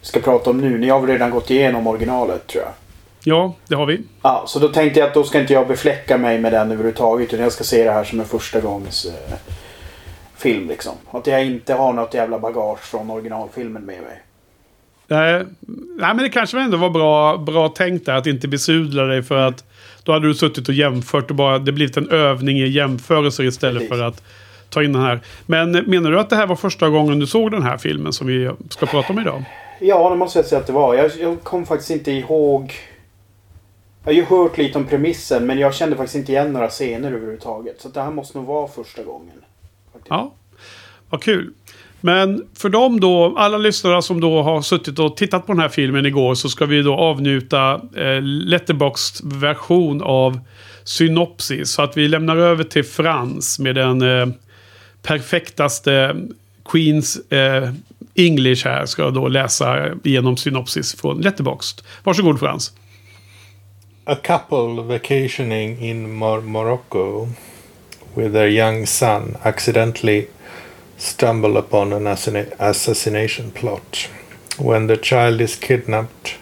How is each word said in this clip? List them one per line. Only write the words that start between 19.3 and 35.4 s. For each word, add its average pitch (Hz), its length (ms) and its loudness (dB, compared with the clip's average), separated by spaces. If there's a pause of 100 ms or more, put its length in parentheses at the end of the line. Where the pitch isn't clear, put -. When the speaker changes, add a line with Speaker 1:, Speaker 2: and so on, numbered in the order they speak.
Speaker 2:
att 127 160 -4 (400)
då 165 80 0
hade 156 160 4
du 151 60 4
suttit 143 340 0
och 135 80 0
jämfört 135 540 0
och 147 60 -4
bara, 135 240 2
det 139 120 -2
blivit 143 260 -2
en 151 120 -4
övning 139 480 2
i 135 100 2
jämförelser 143 760 0
istället 123 460 -2
Speaker 1:
Precis. 123 80 -4
Speaker 2:
för 120 60 -2
att 117 200 -6 (460)
ta 151 140 0
in 143 100 0
den 131 80 2
här. 123 180 0 (260)
Men 165 260 2
menar 175 400 2
du 180 80 4
att 208 100 0
det 220 60 2
här 214 120 2
var 180 80 0
första 165 340 0
gången 151 300 2
du 143 80 -2
såg 220 240 0
den 214 120 -2
här 123 140 0
filmen 151 360 -4
som 131 140 -6
vi 127 240 -2 (180)
ska - 160 -4
prata 143 280 -2
om 214 60 -2
idag? 139 240 -4 (360)
Speaker 1:
Ja, 185 300 6
det 180 60 2
måste 180 240 0
jag 151 60 2
säga 139 160 0
att - 60 -8
det 131 60 -4
var. 135 220 4
Jag, 147 240 4
jag 170 240 -4
kom 175 220 -4
faktiskt 151 260 -4
inte 147 200 -2
ihåg. 135 600 0 (1300)
Jag 151 60 0
har 156 40 4
ju 170 100 6
hört 175 320 4
lite 143 200 0
om 139 80 0
premissen, 143 600 0